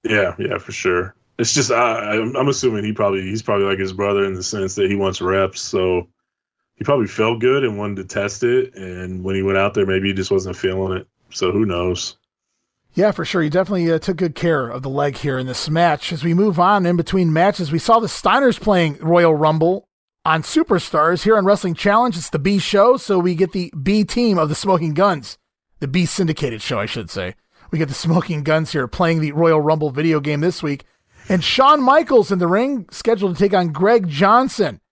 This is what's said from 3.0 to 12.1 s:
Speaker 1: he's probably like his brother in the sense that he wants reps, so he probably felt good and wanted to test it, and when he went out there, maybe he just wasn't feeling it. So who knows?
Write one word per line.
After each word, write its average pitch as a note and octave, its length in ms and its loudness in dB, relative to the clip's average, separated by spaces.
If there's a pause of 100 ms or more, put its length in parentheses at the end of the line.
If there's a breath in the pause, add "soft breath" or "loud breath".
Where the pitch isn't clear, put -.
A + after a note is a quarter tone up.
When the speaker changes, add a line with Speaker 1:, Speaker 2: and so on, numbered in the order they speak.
Speaker 1:
he's G2+ 200 -6
probably G2 240 0
like G2 120 -2
his F#2+ 140 -4
brother G2 320 0
in G2 100 -4
the F#2 80 -10
sense F#2+ 340 -6
that G2 140 2
he G2+ 60 0
wants F#2+ 240 -2
reps, F#2+ 400 -2
so F#2 480 -2 (680)
he - 80 -12
probably B2+ 220 0
felt A2+ 340 -2
good C3 220 2
and A2 160 -2
wanted G#2 180 -6
to F#2+ 80 -10
test G2+ 380 -6
it, B2+ 320 0
and F#2 480 -10
when F#2+ 140 -4
he F#2+ 60 -2
went G2 160 0
out G2+ 160 0
there, G2+ 120 0
maybe F#2+ 220 0
he G2 60 -2
just F#2 160 -6
wasn't F#2 260 -2
feeling F#2 400 -2
it. F2+ 100 -10 (240)
So F#2 220 -4
who G#2+ 140 0
knows? F2 500 -4 (760)